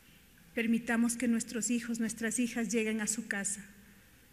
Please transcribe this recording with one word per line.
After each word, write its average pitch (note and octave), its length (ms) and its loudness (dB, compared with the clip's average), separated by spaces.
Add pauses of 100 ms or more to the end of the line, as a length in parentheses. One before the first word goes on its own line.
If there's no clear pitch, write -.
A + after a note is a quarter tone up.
(540)
permitamos A#3 640 2
que B3+ 120 0
nuestros A#3 420 0
hijos, A#3 300 -2
nuestras A3+ 380 -2
hijas A#3 320 0
lleguen A3 300 2
a G#3+ 60 -2
su - 220 -2
casa. - 360 -2 (680)